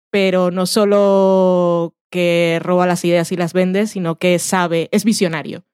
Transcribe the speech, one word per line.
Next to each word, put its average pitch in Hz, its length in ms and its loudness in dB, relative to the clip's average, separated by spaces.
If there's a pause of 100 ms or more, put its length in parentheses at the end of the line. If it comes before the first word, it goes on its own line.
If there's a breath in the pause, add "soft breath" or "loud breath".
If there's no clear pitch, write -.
(120)
pero 185 400 0
no 185 140 -2
solo 190 1300 2 (160)
que 170 500 0
roba 180 240 0
las 180 200 -2
ideas 170 260 0
y 180 60 -6
las 170 160 -4
vende, 185 340 0
sino 170 300 -6
que 180 220 0
sabe, 170 520 -2
es 202 140 0
visionario. 165 580 -2 (100)